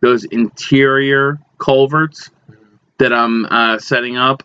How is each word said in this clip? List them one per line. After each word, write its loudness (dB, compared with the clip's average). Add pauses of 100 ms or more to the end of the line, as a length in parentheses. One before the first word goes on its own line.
those 2
interior 0 (200)
culverts 0 (720)
that 2
I'm, 0
uh, 0
setting -4
up. 0